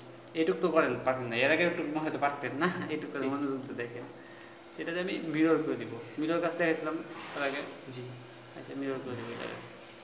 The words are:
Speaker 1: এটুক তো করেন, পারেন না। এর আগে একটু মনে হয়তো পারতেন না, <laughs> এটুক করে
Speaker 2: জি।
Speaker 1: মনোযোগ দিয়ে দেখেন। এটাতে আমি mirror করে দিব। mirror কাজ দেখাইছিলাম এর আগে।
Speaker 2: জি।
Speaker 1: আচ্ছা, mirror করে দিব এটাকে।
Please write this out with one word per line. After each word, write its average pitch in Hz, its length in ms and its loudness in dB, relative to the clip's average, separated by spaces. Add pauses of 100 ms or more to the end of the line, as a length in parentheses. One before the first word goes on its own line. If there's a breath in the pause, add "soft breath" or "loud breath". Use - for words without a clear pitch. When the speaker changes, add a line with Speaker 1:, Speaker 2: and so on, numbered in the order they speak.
(340)
Speaker 1:
এটুক 170 280 4
তো 180 60 6
করেন, 151 280 6 (100)
পারেন 127 180 4
না। 117 120 -2
এর 135 160 6
আগে 170 120 6
একটু 165 200 4
মনে 151 160 0
হয়তো 151 180 -2
পারতেন 135 380 0
না, 175 240 4
<laughs> 156 100 -4
এটুক 147 220 -2
করে 143 100 -2
Speaker 2:
জি। 135 80 2
Speaker 1:
মনোযোগ 139 320 0
দিয়ে 120 120 -8
দেখেন। 120 300 -6 (760 loud breath)
এটাতে 165 220 -2
আমি 190 260 -2
mirror 156 380 6
করে 135 120 0
দিব। 113 240 -6 (200)
mirror 165 220 2
কাজ 165 100 2
দেখাইছিলাম 156 440 2 (400)
এর 143 80 -2
আগে। 139 180 0 (320)
Speaker 2:
জি। 123 80 -8 (560)
Speaker 1:
আচ্ছা, 135 180 -10
mirror 135 300 -2
করে 123 100 -4
দিব 113 140 -6
এটাকে। 117 460 -8 (280)